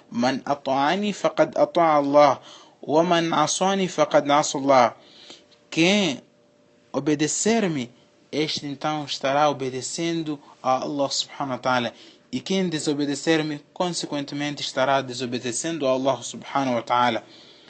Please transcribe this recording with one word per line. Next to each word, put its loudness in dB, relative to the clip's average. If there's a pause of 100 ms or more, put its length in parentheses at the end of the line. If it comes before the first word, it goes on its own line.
(100)
"من -2
أطاعني 0
فقد 0
أطاع 4
الله، 6 (420)
ومن 2
عصاني 0
فقد 2
عصى 2
الله." 4 (760)
Quem 2 (680)
obedecer-me, 0 (420)
este -4
então -6
estará 0
obedecendo -6 (220)
a 0
Allah -2
subhanahu -6
wa -4
ta'ala. -2 (380)
E -6
quem -2
desobedecer-me, -2 (120)
consequentemente -6
estará 0
desobedecendo -4
a 2
Allah 0
subhanahu -4
wa -2
ta'ala. 0 (460)